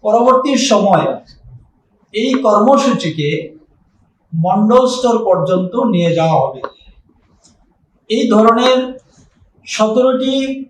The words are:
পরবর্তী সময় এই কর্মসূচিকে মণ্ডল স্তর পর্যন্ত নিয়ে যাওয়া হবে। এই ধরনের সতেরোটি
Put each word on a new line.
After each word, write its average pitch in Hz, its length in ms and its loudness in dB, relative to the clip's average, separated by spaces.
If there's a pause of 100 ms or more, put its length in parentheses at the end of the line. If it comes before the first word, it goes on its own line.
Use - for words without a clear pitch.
পরবর্তী 254 540 2
সময় 190 500 0 (1080)
এই 233 200 -2
কর্মসূচিকে 208 920 0 (1040)
মণ্ডল 208 540 2
স্তর 233 380 0
পর্যন্ত 180 480 -2 (120)
নিয়ে 170 300 0
যাওয়া 160 260 0
হবে। - 200 -6 (1500)
এই 220 200 -2
ধরনের 240 460 4 (920)
সতেরোটি 254 680 0 (360)